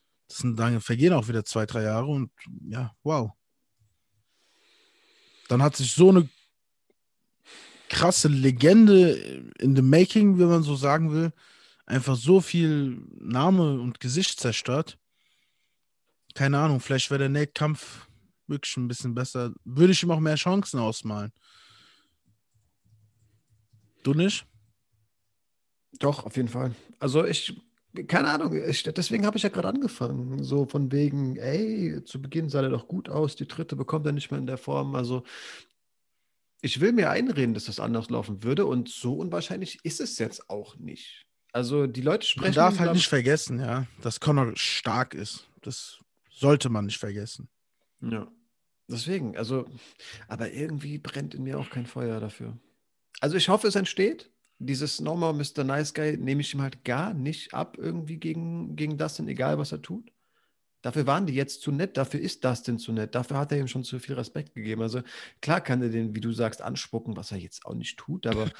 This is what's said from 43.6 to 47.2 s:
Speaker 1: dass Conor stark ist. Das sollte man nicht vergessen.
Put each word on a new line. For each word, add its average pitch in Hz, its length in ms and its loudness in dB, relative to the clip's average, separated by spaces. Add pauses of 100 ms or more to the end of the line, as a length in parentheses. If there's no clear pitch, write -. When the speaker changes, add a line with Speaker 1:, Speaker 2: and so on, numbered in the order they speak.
Speaker 1:
dass - 180 -6
Conor 139 360 2
stark - 580 -2
ist. - 340 -12 (140)
Das - 380 -14 (320)
sollte 139 380 4
man 104 160 -2
nicht 101 120 -6
vergessen. 104 500 -10 (540)